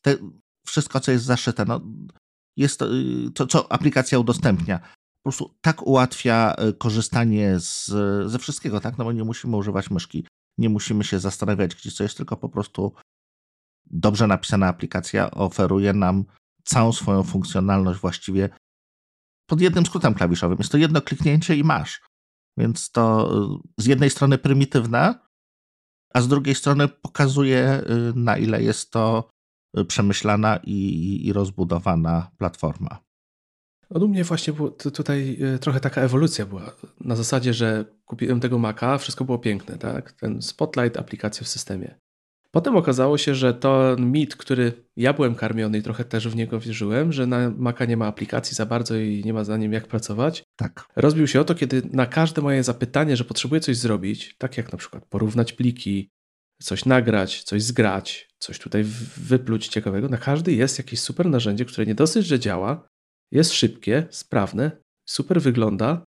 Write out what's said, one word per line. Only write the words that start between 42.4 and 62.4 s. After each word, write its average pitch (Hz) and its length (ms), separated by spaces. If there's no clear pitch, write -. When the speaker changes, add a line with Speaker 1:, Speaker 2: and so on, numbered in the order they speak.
Speaker 2:
Potem 208 240
okazało 143 420
się, 143 180
że 127 180
ten 131 580
mit, 147 240
który 123 500
ja 127 180
byłem 131 220
karmiony 110 420
i 107 40
trochę 110 240
też 113 220
w 110 80
niego 113 240
wierzyłem, 113 540
że 131 140
na 123 220
Maca 123 360
nie 117 120
ma 110 100
aplikacji 107 480
za 110 100
bardzo 117 300
i 107 300
nie 113 80
ma 107 100
za 107 140
nim 107 160
jak 110 140
pracować, 117 560
Speaker 1:
Tak. - 400
Speaker 2:
rozbił 151 320
się 131 140
o - 20
to, 170 120
kiedy 131 260
na 131 120
każde 156 360
moje 139 220
zapytanie, 123 540
że 120 60
potrzebuję 139 380
coś 123 160
zrobić, 107 600
tak - 200
jak - 140
na 110 60
przykład - 280
porównać 110 480
pliki, 101 560
coś - 240
nagrać, 117 580
coś 104 200
zgrać, 107 640
coś - 200
tutaj 107 240
w-, 113 360
wypluć 123 480
ciekawego, 104 420
na 120 80
każdy 156 360
jest 127 240
jakieś - 220
super - 300
narzędzie, 117 360
które 110 200
nie 107 100
dosyć, 160 300
że 139 140
działa, 104 480